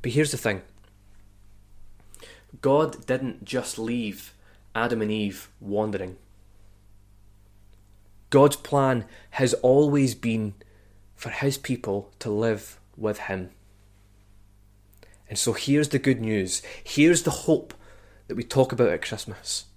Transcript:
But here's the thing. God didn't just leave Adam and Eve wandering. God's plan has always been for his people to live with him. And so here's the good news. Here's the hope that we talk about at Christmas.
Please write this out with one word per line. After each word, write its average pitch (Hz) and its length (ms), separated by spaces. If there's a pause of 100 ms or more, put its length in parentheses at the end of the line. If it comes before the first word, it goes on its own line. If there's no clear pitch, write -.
But 123 100
here's 143 180
the 131 60
thing. 101 240 (2000)
God 147 460
didn't 127 400
just 123 320
leave 113 560 (400)
Adam 117 260
and 107 100
Eve 107 380 (100)
wandering. 101 580 (2000)
God's 143 280
plan 131 500 (240)
has 131 240
always 139 600
been 110 400 (640)
for - 140
his 139 260
people 104 640
to - 120
live 107 480 (180)
with 107 240
him. 92 300 (1800)
And 107 100
so 113 160
here's 143 340
the 143 100
good 127 220
news. 107 420 (220)
Here's 156 380
the 160 80
hope - 420 (560)
that - 80
we 123 80
talk 131 260
about 120 200
at 85 120
Christmas. - 640 (120)